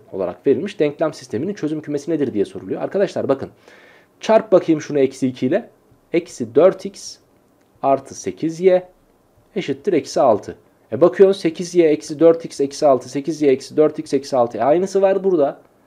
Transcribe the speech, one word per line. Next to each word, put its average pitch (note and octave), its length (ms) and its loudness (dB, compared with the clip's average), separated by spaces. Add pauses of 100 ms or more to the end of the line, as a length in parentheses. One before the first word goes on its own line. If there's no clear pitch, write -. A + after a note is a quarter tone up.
(120)
olarak F2+ 360 -6
verilmiş. C#3+ 320 0
Denklem D3+ 340 -2
sisteminin D3 400 -8
çözüm D#3 280 -6
kümesi D3 300 -8
nedir C#3+ 220 -2
diye G2+ 120 0
soruluyor. F#2+ 360 -10
Arkadaşlar C3+ 480 -4
bakın. C3+ 200 -4 (720)
Çarp A3 320 2
bakayım E3 300 4
şunu D3 180 -4
eksi C3+ 280 0
iki B2+ 200 -4
ile. F#3+ 220 -2 (440)
Eksi B2 420 -6
dört F#3 300 4
x - 320 -16 (640)
artı C3+ 340 -2
sekiz - 440 -8
y F3+ 280 2 (680)
eşittir E3+ 380 -4
eksi D#3+ 280 0
altı. G#2 340 2 (360)
E A#2+ 100 -6
bakıyorsun F#3+ 400 6
sekiz E3+ 340 -6
y E3+ 120 6
eksi D3+ 320 -2
dört E3 260 4
x - 160 -8
eksi C#3 260 -2
altı, B2+ 220 2
sekiz D3 320 -8
y C#3+ 100 4
eksi C3 260 -4
dört D3+ 220 2
x D#3+ 140 -6
eksi C#3 240 -2
altı. A#2+ 200 0
E G#2 40 -4
aynısı F3+ 400 0
var F#3+ 220 2
burada. D#3+ 380 0 (260)